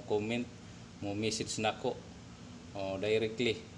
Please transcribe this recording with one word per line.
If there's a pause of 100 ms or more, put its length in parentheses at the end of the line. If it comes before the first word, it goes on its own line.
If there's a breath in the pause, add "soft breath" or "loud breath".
comment, (560 loud breath)
mo
message
nako, (720)
o
directly. (180)